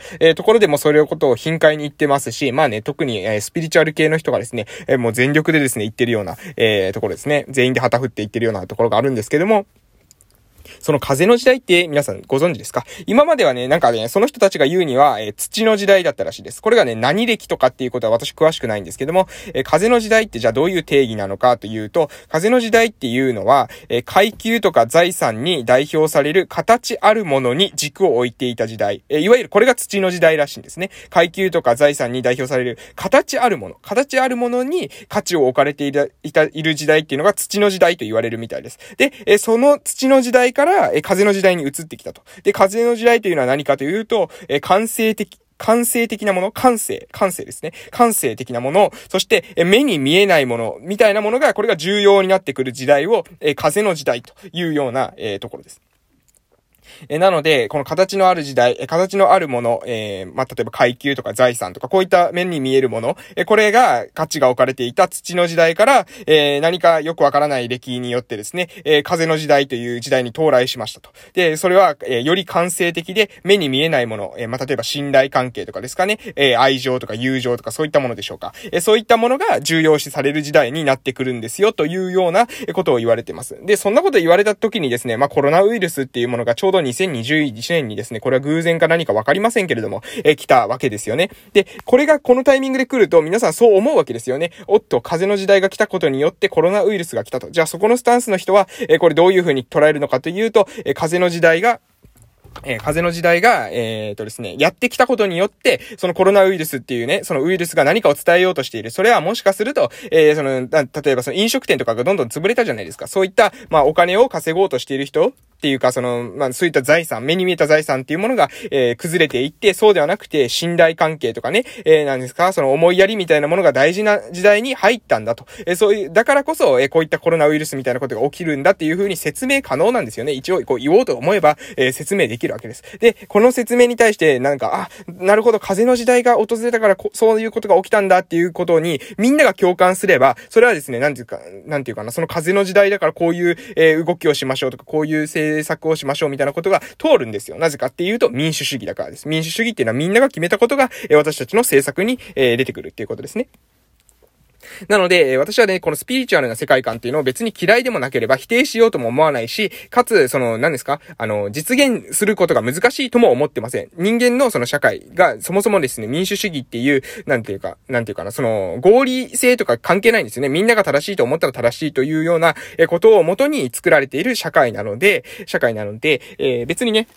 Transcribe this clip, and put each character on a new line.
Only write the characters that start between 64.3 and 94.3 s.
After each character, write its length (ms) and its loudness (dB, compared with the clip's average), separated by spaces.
が 100 4
置 80 0
か 80 2
れ 80 -2
て 100 -6
い 100 -6
た 140 2
土 280 -12
の 120 2
時 80 -8
代 200 2
か 100 2
ら、 220 4
え 300 2
ー、 40 -2
何 180 0
か 220 4
よ 140 -6
く 80 0
わ 80 4
か 80 2
ら 80 2
な 120 -2
い 80 -6
歴 320 -8
に 120 -6
よ 80 -2
っ 40 -6
て 140 -10
で 60 -10
す 120 -12
ね、 140 -4
え 140 4
ー、 40 0
風 220 -2
の 120 0
時 100 -6
代 200 4
と 80 -6
い 220 -6
う 40 -10
時 100 -8
代 120 2
に 60 -6
到 220 0
来 160 4
し 100 -8
ま 80 -8
し 80 -12
た 60 -20
と。 100 -20
で、 240 0
そ 100 -4
れ 80 2
は、 200 6
え 140 -2
ー、 20 -2
よ 140 0
り 100 -4
感 240 -2
性 240 -4
的 200 -10
で 180 0
目 140 4
に 120 -2
見 120 0
え 80 0
な 100 2
い 60 0
も 120 -8
の、 200 -10
え 80 -8
ー、 20 -10
ま 140 -8
あ、 40 -6
例 80 -4
え 40 -2
ば 60 -6
信 280 -6
頼 180 4
関 220 -2
係 140 -10
と 60 -14
か 100 -12
で 60 -12
す 100 -10
か 80 0
ね、 140 -4
え 180 2
ー、 60 2
愛 200 2
情 200 -4
と 80 -10
か 80 -10
友 240 -4
情 180 -2
と 60 -20
か 80 -8
そ 120 -6
う 20 -2
い 40 -8
っ 20 -8
た 100 2
も 80 -4
の 60 -8
で 60 -12
し 100 -12
ょ 40 -10
う 40 -20
か。 140 -12
え 60 -2
ー、 40 -2
そ 120 2
う 40 4
い 40 -2
っ 40 -18
た 120 4
も 120 0
の 80 0
が 240 -2
重 200 0
要 160 4
視 140 -8
さ 100 -6
れ 100 0
る 100 -4
時 120 -6
代 180 4
に 120 -6
な 120 2
っ 40 -8
て 120 -6
く 120 -8
る 100 -2
ん 80 -8
で 80 -10
す 120 -8
よ 120 2
と 120 -2
い 120 -4
う 140 -4
よ 180 2
う 20 0
な、 160 2
え、 60 -8
こ 100 -2
と 100 2
を 40 2
言 100 -2
わ 80 4
れ 80 -4
て 100 -14
ま 100 -12
す。 220 -16
で、 120 2
そ 120 -2
ん 60 0
な 80 4
こ 80 2
と 80 4
言 100 2
わ 80 8
れ 60 2
た 100 0
時 260 -4
に 100 -4
で 100 -2
す 80 -8
ね、 100 -2
ま 80 2
あ、 40 -4
コ 120 0
ロ 80 2
ナ 140 4
ウ 120 2
イ 40 -6
ル 100 -2
ス 140 -6
っ 20 -6
て 140 -8
い 60 0
う 40 -6
も 80 -4
の 80 -6
が 80 0
ち 100 -4
ょ 60 2
う 20 2
ど 120 2
二 100 -4
千 200 -4
二 100 -6
十 180 0
一 280 -6
年 180 -2
に 80 -10
で 80 -8
す 100 -14
ね、 60 -10
こ 100 -4
れ 80 2
は 40 2
偶 200 -2
然 160 0
か 120 2
何 160 0
か 80 -2
わ 100 0
か 80 0
り 80 0
ま 120 0
せ 100 0
ん 60 -4
け 80 -2
れ 60 -4
ど 80 -6
も、 120 -8
え、 100 4
来 100 -12
た 220 4
わ 100 -4
け 120 -4
で 80 -6
す 100 -10
よ 80 -4
ね。 140 -2
で、 120 4
こ 100 2
れ 100 0
が 140 2
こ 160 2
の 80 0
タ 120 6
イ 40 0
ミ 100 -4
ン 40 -4
グ 40 -2
で 80 -2
来 120 -4
る 100 4
と 140 4
皆 180 -2
さ 80 0
ん 60 0
そ 180 6
う 40 6
思 180 2
う 40 2
わ 60 2
け 80 -8
で 80 -8
す 100 -8
よ 80 -4